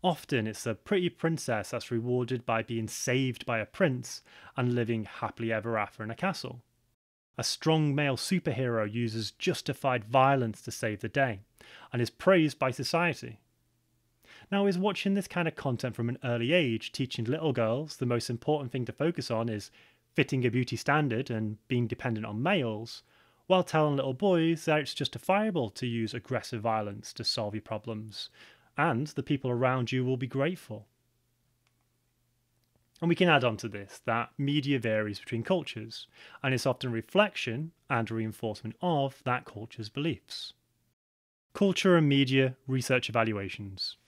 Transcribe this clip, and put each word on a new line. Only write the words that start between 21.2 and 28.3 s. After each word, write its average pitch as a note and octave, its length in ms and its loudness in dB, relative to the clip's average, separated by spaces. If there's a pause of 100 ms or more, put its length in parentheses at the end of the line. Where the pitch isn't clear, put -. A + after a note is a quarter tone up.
and A2 280 -2 (100)
being A#2+ 180 0
dependent A2 400 -4
on G#2+ 160 -6
males, A#2+ 600 -2 (440)
while F#3 160 6
telling D3+ 340 4
little C3+ 180 0
boys E3 500 2
that D3+ 160 4
it's C#3 140 -6
justifiable F#3 760 0
to - 160 -6
use A#2 280 -2
aggressive A#2+ 460 -6
violence G#2+ 520 -2
to A2 120 -10
solve G#2 300 -2
your G#2+ 80 -4
problems, A2 680 -8 (460)